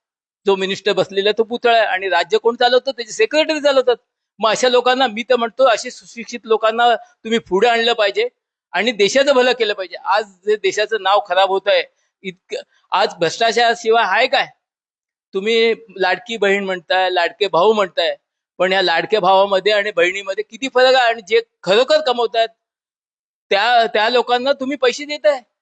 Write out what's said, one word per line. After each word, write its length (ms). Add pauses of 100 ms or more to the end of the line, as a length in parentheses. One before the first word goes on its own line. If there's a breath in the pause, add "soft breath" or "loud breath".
(460)
जो 100
मिनिस्टर 360
बसलेला 360
आहे, 100
तो 40
पुतळा 340
आहे. 100
आणि 220
राज्य 300
कोण 180
चालवतं? 340
त्याचे 220
सेक्रेटरी 480
चालवतात. 360 (440)
मग 100
अशा 180
लोकांना, 380
मी 160
तर 140
म्हणतो, 280
अशी 260
सुशिक्षित 540
लोकांना 520
तुम्ही 420
पुढे 300
आणलं 240
पाहिजे 360 (440)
आणि 200
देशाचं 420
भलं 180
केलं 220
पाहिजे. 220
आज 280 (220)
जे 100
देशाचं 460
नाव 260
खराब 200
होत 180
आहे, 160 (420)
इतकं, 380 (300)
आज 220
भ्रष्टाचाराशिवाय 920
आहे 200
काय? 200 (880)
तुम्ही 400 (220)
लाडकी 400
बहीण 280
म्हणताय, 460
लाडके 380
भाऊ 240
म्हणताय, 440 (420)
पण 140
या 100
लाडक्या 380
भावामध्ये 520
आणि 180
बहिणीमध्ये 540
किती 240
फरक 260
आहे? 140
आणि 180
जे 140 (220)
खरोखर 380
कमवतायत, 480 (1040)
त्या, 360
त्या 220
लोकांना 440
तुम्ही 240
पैसे 280
देताय, 360 (220)